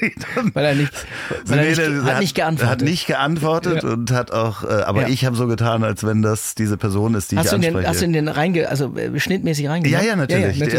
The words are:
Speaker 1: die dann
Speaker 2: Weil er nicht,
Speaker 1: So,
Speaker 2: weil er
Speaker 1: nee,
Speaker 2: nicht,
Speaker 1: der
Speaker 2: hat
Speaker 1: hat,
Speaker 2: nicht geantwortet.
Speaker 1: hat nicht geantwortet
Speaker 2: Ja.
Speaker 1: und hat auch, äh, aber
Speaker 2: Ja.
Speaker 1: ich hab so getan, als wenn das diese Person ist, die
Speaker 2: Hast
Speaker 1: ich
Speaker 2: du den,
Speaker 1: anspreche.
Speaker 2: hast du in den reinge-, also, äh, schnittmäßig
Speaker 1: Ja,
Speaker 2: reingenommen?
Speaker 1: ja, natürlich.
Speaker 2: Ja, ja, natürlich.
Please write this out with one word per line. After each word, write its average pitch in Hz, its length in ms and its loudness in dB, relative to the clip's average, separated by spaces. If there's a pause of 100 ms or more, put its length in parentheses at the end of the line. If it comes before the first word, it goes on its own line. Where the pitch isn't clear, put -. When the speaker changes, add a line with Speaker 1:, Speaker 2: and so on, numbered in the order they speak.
Speaker 1:
die 220 120 -2 (220)
dann 233 200 0
Speaker 2:
Weil 147 100 0
er 143 100 2
nicht, 143 180 0 (520)
Speaker 1:
So, 98 60 -2
Speaker 2:
weil 135 80 4
er 151 40 4
Speaker 1:
nee, 156 60 2
Speaker 2:
nicht, 160 120 2
Speaker 1:
der 143 220 0
Speaker 2:
hat 127 100 2
Speaker 1:
hat, 127 80 0
Speaker 2:
nicht 160 140 -2
geantwortet. 156 360 0
Speaker 1:
hat 127 120 -2
nicht 160 240 0
geantwortet 160 760 0
Speaker 2:
Ja. 131 60 -2
Speaker 1:
und 117 220 -2
hat 123 200 0
auch, 113 320 -2
äh, - 40 -6
aber 104 340 2
Speaker 2:
Ja. 123 80 0
Speaker 1:
ich 127 160 0
hab 127 100 0
so 120 120 0
getan, 113 360 2
als 107 220 -2
wenn 110 160 2
das 107 340 0
diese 104 220 0
Person 107 380 0
ist, 101 180 -4
die 101 40 2
Speaker 2:
Hast 95 100 2
Speaker 1:
ich 85 40 2
Speaker 2:
du 101 60 0
den, 175 80 2
Speaker 1:
anspreche. 165 240 0
Speaker 2:
hast 170 120 0
du 185 40 0
in 170 80 2
den 156 160 0
reinge-, 160 400 0
also, 135 260 -2
äh, 120 240 -4
schnittmäßig 151 460 -2
Speaker 1:
Ja, 139 60 -2
Speaker 2:
reingenommen? 170 360 2
Speaker 1:
ja, 220 80 0
natürlich. 135 280 2
Speaker 2:
Ja, 98 80 2
ja, - 80 0
natürlich. 143 200 0